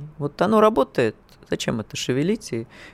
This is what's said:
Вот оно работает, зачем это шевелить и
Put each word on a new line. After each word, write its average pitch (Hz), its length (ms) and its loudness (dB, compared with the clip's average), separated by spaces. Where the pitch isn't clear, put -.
Вот 143 240 -6
оно 214 180 4
работает, 139 560 2
зачем - 300 -4
это - 160 -12
шевелить 156 560 -2
и 117 160 -6